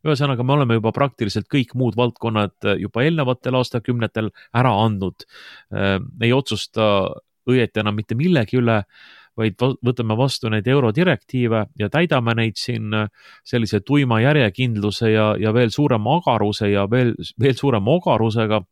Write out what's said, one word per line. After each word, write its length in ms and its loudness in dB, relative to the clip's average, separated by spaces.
Ühesõnaga, 400 0
me 80 2
oleme 240 2
juba 160 0
praktiliselt 560 -2
kõik 240 -2
muud 240 0
valdkonnad, 640 -2
äh, 220 0
juba 180 -4
eelnevatel 560 -2
aastakümnetel 720 -4
ära 300 4
andnud. 420 -4
Äh, 220 0
ei 100 2
otsusta 760 0
õieti 320 0
enam 160 -2
mitte 160 -6
millegi 480 0
üle, 220 0
vaid 220 -2
va-, 160 0
võtame 320 0
vastu 320 -2
neid 160 -2
eurodirektiive 920 0
ja 120 -2
täidame 440 0
neid 240 -2
siin, 360 -6
äh, 360 -4
sellise 400 -2
tuima 360 2
järjekindluse 920 0
ja, 160 4
ja 160 0
veel 200 4
suurema 440 0
agaruse 540 0
ja 180 0
veel, 240 2
veel 200 2
suurema 400 2
ogarusega. 720 0